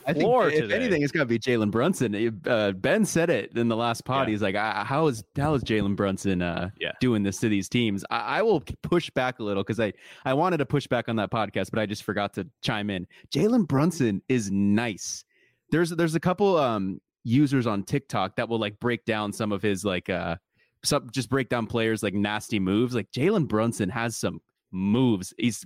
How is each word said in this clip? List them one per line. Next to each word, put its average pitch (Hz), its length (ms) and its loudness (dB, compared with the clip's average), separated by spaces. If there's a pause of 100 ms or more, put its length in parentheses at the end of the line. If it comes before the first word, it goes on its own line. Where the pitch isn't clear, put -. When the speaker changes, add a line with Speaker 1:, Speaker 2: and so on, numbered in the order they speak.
Speaker 1:
I 143 60 0
think, 147 100 2
Speaker 2:
floor 226 260 4
Speaker 1:
if 151 120 2
Speaker 2:
today. 120 140 -2
Speaker 1:
anything, 208 260 0
it's 143 100 0
gotta 156 140 0
be 117 140 0
Jalen 113 320 2
Brunson. 113 720 0
Uh, 107 280 2
Ben 143 300 2
said 170 280 0
it 110 260 -2
in 117 100 0
the 113 80 0
last 117 300 -2
pod. 131 220 0
Speaker 2:
Yeah. 110 40 0
Speaker 1:
He's 107 100 -2
like, 98 140 -2
"I, 104 300 -2
how 143 220 0
is, 113 160 -2 (120)
how 147 200 0
is 123 80 0
Jalen 101 320 0
Brunson, 95 460 0
uh, 87 280 -2 (100)
Speaker 2:
Yeah. 82 120 -4 (100)
Speaker 1:
doing 117 220 2
this 98 160 -2
to 117 100 2
these 101 180 0
teams?" 110 440 0
I, 117 80 -2 (180)
I 185 60 0
will 208 180 2 (220)
push 170 260 0
back 127 300 -2
a 117 40 -6
little 98 200 0
'cause 107 160 -4
I, 107 120 2 (320)
I 131 120 0
wanted 170 220 2
to 139 100 0
push 143 200 0
back 117 220 -2
on 117 80 -2
that 98 140 -2
podcast, 104 400 -2
but 110 80 -2
I 110 80 0
just 104 160 -6
forgot 101 320 -2
to 98 120 -6 (140)
chime 104 300 -2
in. 92 160 -4 (260)
Jalen 208 340 2
Brunson 135 600 2
is 110 220 0
nice. 101 760 0 (460)
There's, 165 180 2
there's 165 260 0
a 165 40 2
couple, 185 380 2
um, 107 440 0 (220)
users 131 420 4
on 101 180 0
TikTok 104 520 -2
that 117 140 -2
will, 117 100 0
like, 104 200 -4
break 120 260 -2
down 107 280 -2
some 107 180 -2
of 98 120 -2
his, 101 200 0
like, 92 260 -2
uh, 87 260 -2 (480)
some, 139 280 -2
just 120 180 -4
break 131 200 0
down 120 160 0
players, 113 380 0
like, 101 100 0
nasty 104 460 -2
moves. 104 340 2
Like, 113 180 -4
Jalen 165 360 0
Brunson 107 420 0
has 117 260 -4
some - 260 -6 (300)
moves. 101 680 2
He's 120 260 -2